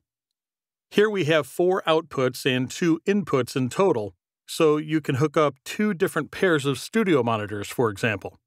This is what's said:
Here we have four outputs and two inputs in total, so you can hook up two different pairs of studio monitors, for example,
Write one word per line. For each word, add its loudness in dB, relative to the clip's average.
Here 2
we -2
have 2
four 0
outputs 0
and 0
two 0
inputs 0
in 0
total, 0
so 2
you -2
can -2
hook 0
up 2
two -2
different -4
pairs 2
of -2
studio 0
monitors, -4
for -2
example, -4